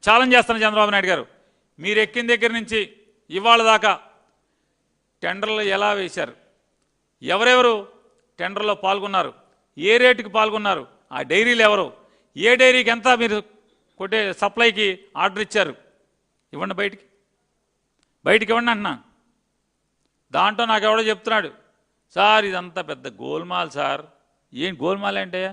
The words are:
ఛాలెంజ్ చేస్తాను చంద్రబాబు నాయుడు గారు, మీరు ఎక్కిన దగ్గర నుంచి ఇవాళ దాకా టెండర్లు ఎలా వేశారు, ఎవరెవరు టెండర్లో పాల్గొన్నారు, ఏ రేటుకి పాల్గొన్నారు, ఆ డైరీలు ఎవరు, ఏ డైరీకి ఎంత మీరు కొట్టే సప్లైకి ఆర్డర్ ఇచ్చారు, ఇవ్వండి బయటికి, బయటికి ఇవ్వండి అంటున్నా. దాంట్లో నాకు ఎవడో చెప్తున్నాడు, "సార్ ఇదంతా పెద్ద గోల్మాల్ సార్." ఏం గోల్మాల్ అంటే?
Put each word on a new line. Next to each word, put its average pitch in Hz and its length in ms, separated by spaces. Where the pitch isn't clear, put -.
ఛాలెంజ్ 247 300
చేస్తాను 233 280
చంద్రబాబు 214 300
నాయుడు 190 180
గారు, 135 120
మీరు 208 260
ఎక్కిన 233 300
దగ్గర 233 240
నుంచి 214 220
ఇవాళ 233 220
దాకా 214 200
టెండర్లు 208 400
ఎలా 208 140
వేశారు, 156 340
ఎవరెవరు 240 400
టెండర్లో 202 360
పాల్గొన్నారు, 190 480
ఏ 185 140
రేటుకి 247 360
పాల్గొన్నారు, 208 460
ఆ 131 60
డైరీలు 226 380
ఎవరు, 202 180
ఏ 190 140
డైరీకి 254 300
ఎంత 233 180
మీరు 214 160
కొట్టే 196 220
సప్లైకి 208 440
ఆర్డర్ 196 240
ఇచ్చారు, 175 280
ఇవ్వండి 180 280
బయటికి, 202 260
బయటికి 208 260
ఇవ్వండి 233 220
అంటున్నా. 202 200
దాంట్లో 208 400
నాకు 214 160
ఎవడో 220 220
చెప్తున్నాడు, 208 400
"సార్ 208 340
ఇదంతా 180 300
పెద్ద 135 160
గోల్మాల్ 165 560
సార్." 143 240
ఏం 160 200
గోల్మాల్ 196 420
అంటే? 185 180